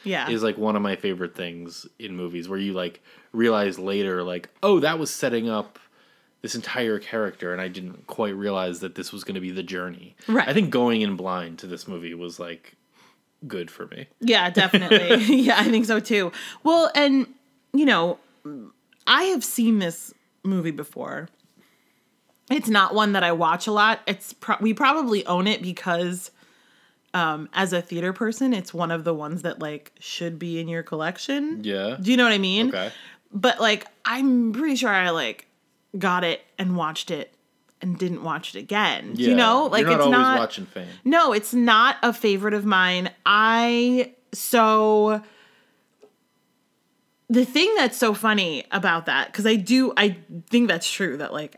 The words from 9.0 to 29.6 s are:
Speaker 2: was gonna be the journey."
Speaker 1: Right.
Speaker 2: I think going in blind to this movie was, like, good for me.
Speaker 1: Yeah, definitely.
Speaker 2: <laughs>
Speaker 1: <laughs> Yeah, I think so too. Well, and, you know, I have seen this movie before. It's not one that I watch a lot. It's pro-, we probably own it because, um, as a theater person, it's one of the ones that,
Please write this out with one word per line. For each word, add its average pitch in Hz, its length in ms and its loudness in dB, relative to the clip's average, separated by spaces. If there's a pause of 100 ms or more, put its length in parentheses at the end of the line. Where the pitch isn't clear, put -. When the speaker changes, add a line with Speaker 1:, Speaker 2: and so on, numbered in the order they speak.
Speaker 2:
was 101 120 -14
gonna 95 160 -8
be 92 120 -8
the 92 120 -8
journey." 90 500 -12 (140)
Speaker 1:
Right. 220 200 2
Speaker 2:
I 139 40 0
think 180 180 2
going 120 320 2
in 101 140 0
blind 87 440 -6
to 98 80 -16
this 87 200 -14
movie 85 260 -12
was, 85 260 -12
like, 85 340 -16 (720)
good 87 240 -10
for - 180 -16
me. - 180 -16 (140)
Speaker 1:
Yeah, 214 300 2
definitely. 185 680 4
Speaker 2:
<laughs> 240 200 4
Speaker 1:
<laughs> 254 60 4
Yeah, 233 180 4
I 208 40 4
think 226 220 2
so 220 140 0
too. 202 300 0 (340)
Well, 330 300 4
and, 269 320 4 (460)
you 285 140 4
know, 175 320 2 (880)
I 285 180 4
have 370 200 0
seen 226 360 2
this - 340 -6 (300)
movie 180 280 -2
before. 143 560 -10 (1200)
It's 269 160 0
not 202 260 4
one 214 200 4
that 185 100 2
I 170 80 2
watch 170 340 0
a 220 60 -2
lot. 208 340 4
It's - 260 -6
pro-, - 280 -4
we 220 140 2
probably 269 520 2
own 180 200 0
it 214 160 0
because, 180 680 -4 (840)
um, 160 380 -2
as 185 200 0
a 175 80 0
theater 175 320 -4
person, 226 400 -2
it's 190 220 -6
one 170 160 -2
of 165 140 -4
the 165 100 0
ones 151 280 -8
that, 165 180 -6